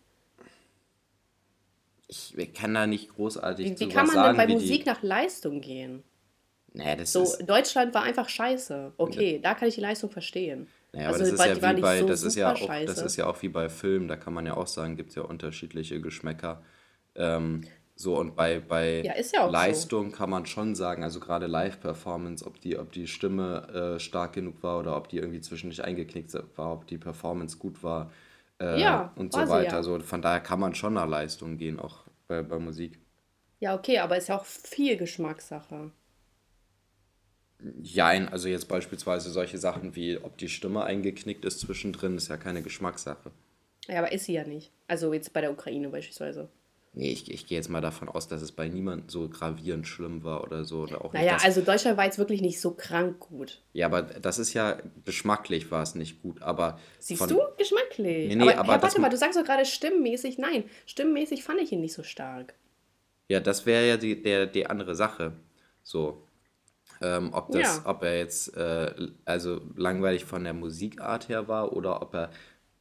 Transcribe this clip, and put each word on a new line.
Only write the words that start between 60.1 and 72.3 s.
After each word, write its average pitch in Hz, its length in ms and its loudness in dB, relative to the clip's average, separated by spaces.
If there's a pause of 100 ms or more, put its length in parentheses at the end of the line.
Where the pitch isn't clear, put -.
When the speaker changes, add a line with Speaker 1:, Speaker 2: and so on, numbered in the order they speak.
Speaker 2:
Nein, 262 260 0 (220)
stimmmäßig 294 580 0
fand 339 160 0
ich 320 140 -2
ihn 170 80 0
nicht 160 120 -4
so - 100 -12
stark. 131 520 -12 (720)
Speaker 1:
Ja, 95 140 4
das 101 240 0
wäre 117 200 6
ja 117 120 6
die, 110 260 0
der, 98 240 4
die 95 180 0
andere 92 300 -4
Sache. 85 380 0 (500)
So, 76 420 -4 (760)
ähm, 90 320 0
ob - 180 -4
das, 339 100 4
Speaker 2:
Ja. 165 240 2
Speaker 1:
ob - 160 -2
er 87 160 2
jetzt, - 400 -4
äh, 82 360 0 (320)
also 87 360 -2 (140)
langweilig 92 500 2
von 90 180 -6
der 85 100 -4
Musikart 87 760 -6
her 110 180 -4
war 110 260 -2
oder 90 280 -2
ob - 140 -8
er 82 160 -4 (500)